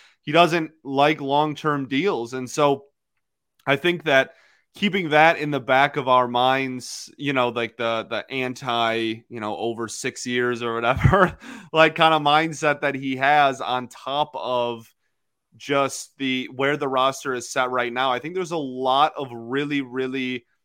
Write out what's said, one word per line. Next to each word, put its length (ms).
he 100
doesn't 380
like 380
long-term 640
deals. 460
And 160
so 380
I 100
think 280
that 320
keeping 360
that 260
in 140
the 100
back 380
of 100
our 200
minds, 880
you 160
know, 160
like, 260
the, 320
the 240
anti, 640
you 120
know, 140
over 320
six 400
years 360
or 140
whatever, 600
<laughs> 160
like, 240
kind 200
of 80
mindset 580
that 140
he 220
has 440
on 260
top 480
of 560
just 580
the, 400
where 220
the 100
roster 460
is 180
set 180
right 220
now. 180
I 80
think 160
there's 180
a 40
lot 580
of 160
really, 520
really, 640